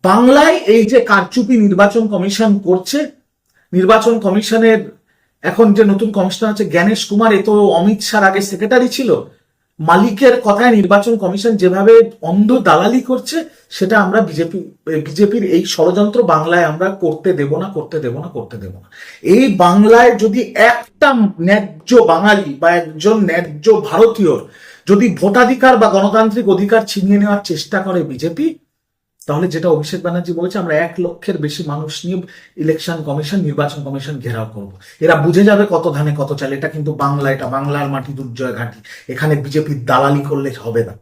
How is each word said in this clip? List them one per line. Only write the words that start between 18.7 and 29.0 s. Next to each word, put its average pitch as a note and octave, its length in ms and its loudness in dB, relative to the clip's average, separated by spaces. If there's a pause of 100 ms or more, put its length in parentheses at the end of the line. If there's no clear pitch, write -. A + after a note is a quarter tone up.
না। - 180 -20 (320)
এই G#3+ 320 2
বাংলায় G#3+ 640 6
যদি G#3+ 240 0 (140)
একটা A#3+ 580 0 (280)
ন্যায্য G3 540 -2
বাঙালি F#3 640 4
বা E3 120 2
একজন E3+ 540 0
ন্যায্য E3 600 0
ভারতীয় G3 480 2 (560)
যদি G#3 300 4
ভোটাধিকার B3+ 580 4
বা G#3 120 4
গণতান্ত্রিক G3+ 600 0
অধিকার G3+ 380 2
ছিনিয়ে G3+ 300 0
নেওয়ার G3+ 260 0
চেষ্টা F3+ 360 -6
করে F3+ 240 -4
বিজেপি, E3 540 -6 (680)